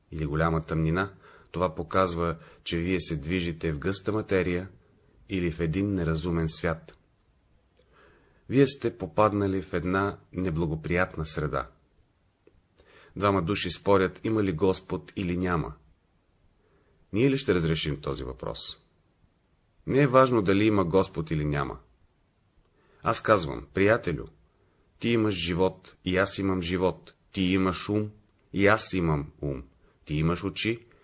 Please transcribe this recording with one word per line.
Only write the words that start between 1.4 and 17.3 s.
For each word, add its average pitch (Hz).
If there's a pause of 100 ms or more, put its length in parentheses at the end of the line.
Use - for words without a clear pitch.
това 87
показва, 85 (260)
че -
вие 87
се 82
движите 82
в 73
гъста 95
материя 92 (600)
или 87
в 80
един 95
неразумен 82
свят. - (1500)
Вие 135
сте -
попаднали 98
в -
една 90 (160)
неблагоприятна 82
среда. 69 (1500)
Двама 98
души 90
спорят, 95
има 110
ли 98
Господ 92
или 90
няма. 87 (1400)
Ние 127